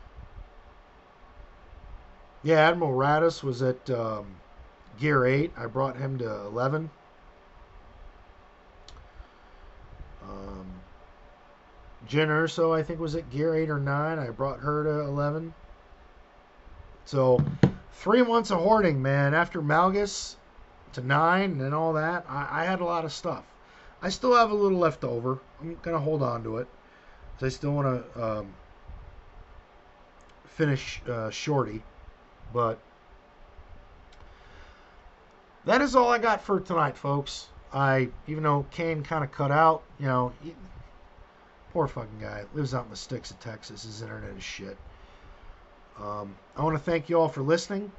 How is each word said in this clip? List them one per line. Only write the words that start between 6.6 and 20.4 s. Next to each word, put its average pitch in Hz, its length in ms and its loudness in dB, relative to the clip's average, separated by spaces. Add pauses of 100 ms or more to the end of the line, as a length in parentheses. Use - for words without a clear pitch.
Um, 98 380 -12 (1400)
Jyn 151 200 2
Erso, 160 500 0
I 156 60 0
think, 160 160 -8
was 160 160 -4
at 160 140 -6
gear 151 260 0
eight 160 140 0
or 147 100 -2
nine. 147 400 -2
I 127 100 -6
brought 127 300 -4
her 147 240 -2
to 151 180 0
eleven. 147 520 -4 (1500)
So, 131 360 4 (520)
three 233 280 4
months 226 300 4
of 180 80 2
hoarding, 180 420 6
man. 139 320 4
After 170 280 2
Malgus 190 720 2 (580)